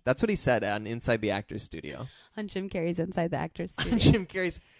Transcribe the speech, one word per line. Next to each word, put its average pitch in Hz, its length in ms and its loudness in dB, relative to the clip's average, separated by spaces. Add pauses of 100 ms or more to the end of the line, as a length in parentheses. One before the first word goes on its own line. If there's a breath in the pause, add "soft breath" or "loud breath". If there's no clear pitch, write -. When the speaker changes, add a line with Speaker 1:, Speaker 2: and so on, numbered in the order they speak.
Speaker 1:
That's 127 180 0
what 117 80 2
he 104 60 0
said 117 280 2
on 104 220 -2
Inside 117 360 0
the 107 100 2
Actors 101 320 -4
Studio. 73 440 -10 (300 loud breath)
Speaker 2:
On 214 100 -6
Jim 196 220 -6
Carrey's 175 300 -2
Inside 175 320 -2
the 180 60 -2
Actors - 380 -8
Speaker 1:
<laughs> - 40 -6
On - 60 -4
Speaker 2:
Studio. - 260 6
Speaker 1:
Jim 202 160 4
Carrey's, 185 320 -4 (200 soft breath)